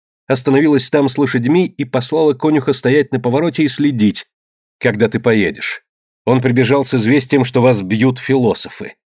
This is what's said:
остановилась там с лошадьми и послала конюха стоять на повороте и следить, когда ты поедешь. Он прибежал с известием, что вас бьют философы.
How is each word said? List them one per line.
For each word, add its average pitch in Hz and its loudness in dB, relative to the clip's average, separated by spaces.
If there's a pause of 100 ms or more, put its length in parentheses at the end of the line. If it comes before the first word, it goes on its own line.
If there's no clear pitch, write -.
(260)
остановилась 135 2
там 143 2
с 131 -4
лошадьми 147 0
и - -8
послала 147 0
конюха 147 0
стоять 135 0
на 131 -2
повороте 151 -2
и 143 0
следить, 127 0 (520)
когда 113 0
ты 113 -4
поедешь. 110 -2 (440)
Он 127 2
прибежал 127 2
с 131 -4
известием, 131 2
что 123 0
вас 120 2
бьют 113 0
философы. - -2 (120)